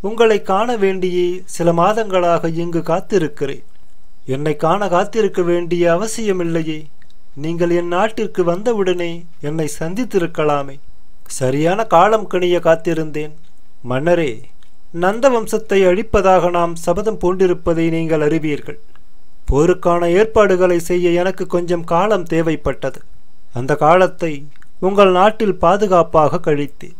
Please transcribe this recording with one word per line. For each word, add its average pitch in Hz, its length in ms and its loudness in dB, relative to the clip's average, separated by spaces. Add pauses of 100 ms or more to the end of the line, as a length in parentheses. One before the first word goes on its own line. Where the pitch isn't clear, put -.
உங்களை 220 420 2
காண 220 340 0
வேண்டியே 185 500 0 (180)
சில 170 280 0
மாதங்களாக 175 800 2
இங்கு 170 240 -2
காத்திருக்கிறேன்." 160 840 -2 (640)
"என்னை 147 300 -2
காண 185 320 0
காத்திருக்க 196 540 0
வேண்டிய 175 400 0 (120)
அவசியமில்லையே. 170 880 -2 (540)
நீங்கள் 170 360 -2
என் 175 260 0
நாட்டிற்கு 208 480 -2
வந்தவுடனே 180 680 0 (280)
என்னை 151 280 -2 (100)
சந்தித்திருக்கலாமே." 165 1000 -2 (480)
"சரியான 147 580 0
காலம் 202 460 4
கணிய 180 280 0
காத்திருந்தேன்." 160 760 0 (480)
"மன்னரே, 147 500 0 (580)
நந்த 202 380 2
வம்சத்தை 208 580 2
அழிப்பதாக 185 640 4
நாம் 170 260 0
சபதம் 190 420 -2
பூண்டிருப்பதை 175 680 0
நீங்கள் 160 320 0
அறிவீர்கள். 151 600 -2 (680)
போருக்கான 175 560 2
ஏற்பாடுகளை 185 720 4
செய்ய 175 320 0
எனக்கு 185 360 0
கொஞ்சம் 175 380 -2
காலம் 180 400 0
தேவைப்பட்டது. 156 760 -2 (520)
அந்த 131 240 -2
காலத்தை 170 560 2 (460)
உங்கள் 196 340 4
நாட்டில் 202 420 2
பாதுகாப்பாக 175 920 2
கழித்தேன். 147 560 -2